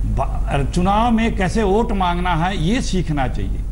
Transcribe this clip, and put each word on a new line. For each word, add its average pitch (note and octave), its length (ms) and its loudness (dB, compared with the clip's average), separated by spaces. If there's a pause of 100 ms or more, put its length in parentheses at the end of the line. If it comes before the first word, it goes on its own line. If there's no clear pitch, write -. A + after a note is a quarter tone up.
ब-, - 680 0
चुनाव G3+ 360 2
में A3+ 260 2
कैसे G3+ 260 0
वोट G#3+ 300 2
मांगना F3 420 0
है, F3 300 0
ये A3 180 2
सीखना D3 460 0
चाहिए। - 320 -2 (100)